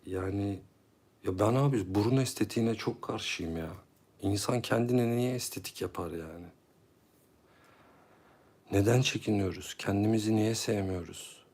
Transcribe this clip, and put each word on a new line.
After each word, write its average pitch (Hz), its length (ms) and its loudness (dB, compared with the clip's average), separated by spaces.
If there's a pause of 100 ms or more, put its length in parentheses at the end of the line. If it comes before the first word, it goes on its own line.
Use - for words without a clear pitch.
Yani 95 540 -4 (640)
ya 95 160 -2
ben 107 160 4
abi 123 400 2
burun 113 220 4
estetiğine 117 580 0
çok - 260 -4
karşıyım 87 560 -6
ya. 80 140 -6 (500)
İnsan 104 400 0
kendine 120 560 2
niye 123 180 0
estetik - 460 -8
yapar 90 300 -6
yani? 82 360 -10 (2250)
Neden 107 300 4
çekiniyoruz? 101 760 -2
Kendimizi 107 580 2
niye 110 200 2
sevmiyoruz? 95 1000 -4